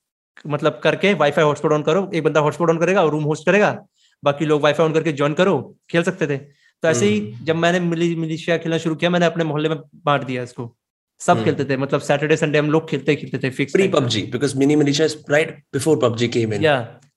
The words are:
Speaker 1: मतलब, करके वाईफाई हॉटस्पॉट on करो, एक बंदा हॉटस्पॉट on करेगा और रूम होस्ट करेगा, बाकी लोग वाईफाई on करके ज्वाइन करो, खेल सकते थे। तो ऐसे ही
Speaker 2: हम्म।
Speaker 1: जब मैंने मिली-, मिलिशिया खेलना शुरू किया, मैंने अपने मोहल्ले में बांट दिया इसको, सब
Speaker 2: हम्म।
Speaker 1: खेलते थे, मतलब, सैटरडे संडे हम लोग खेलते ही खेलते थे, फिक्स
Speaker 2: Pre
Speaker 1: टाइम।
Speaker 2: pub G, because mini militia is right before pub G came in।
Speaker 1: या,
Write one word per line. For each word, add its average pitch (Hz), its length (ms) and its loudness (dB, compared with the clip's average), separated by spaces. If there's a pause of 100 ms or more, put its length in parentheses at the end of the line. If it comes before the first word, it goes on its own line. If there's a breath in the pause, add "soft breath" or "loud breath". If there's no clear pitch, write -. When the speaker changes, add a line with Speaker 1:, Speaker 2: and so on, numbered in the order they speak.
(480)
Speaker 1:
मतलब, 147 360 -2
करके 170 300 2
वाईफाई 151 320 2
हॉटस्पॉट 147 260 0
on 151 140 2
करो, 180 280 0
एक 160 100 -2
बंदा 156 160 2
हॉटस्पॉट 151 320 2
on 165 80 -2
करेगा 180 240 2
और 151 80 2
रूम 151 120 -2
होस्ट 151 220 -2
करेगा, 180 400 2 (380)
बाकी 143 220 0
लोग 151 160 2
वाईफाई 151 260 2
on 139 60 -2
करके 156 180 0
ज्वाइन 143 220 -2
करो, 175 420 0 (140)
खेल 170 140 0
सकते 175 240 -2
थे। 139 100 -4 (440 soft breath)
तो 165 60 0
ऐसे 127 180 2
ही 208 260 -2
Speaker 2:
हम्म। - 140 -16
Speaker 1:
जब 160 100 0
मैंने 170 240 2
मिली-, 170 380 0
मिलिशिया 160 400 -2
खेलना 165 200 -4
शुरू 160 180 -2
किया, 170 160 0
मैंने 175 140 2
अपने 165 180 0
मोहल्ले 151 260 -2
में 156 80 -4 (180)
बांट 139 280 0
दिया 123 200 -6
इसको, 117 320 -14 (440)
सब - 140 4
Speaker 2:
हम्म। 117 120 2
Speaker 1:
खेलते 143 200 0
थे, 135 120 -2
मतलब, 139 240 -2
सैटरडे 147 360 0
संडे 151 220 0
हम 147 120 0
लोग 160 180 0
खेलते 147 220 -2
ही 143 40 2
खेलते 127 220 -8
थे, 131 140 -4
फिक्स 135 220 -4
Speaker 2:
Pre 190 180 2
Speaker 1:
टाइम। - 0 -
Speaker 2:
pub 127 240 0
G, 92 160 -4
because 127 260 -2
mini 139 260 4
militia 143 240 2
is 147 40 -4
right - 680 -4
before 147 240 2
pub 113 180 0
G 117 160 0
came 110 200 -2
in। 151 60 0
Speaker 1:
या, 135 360 0 (180)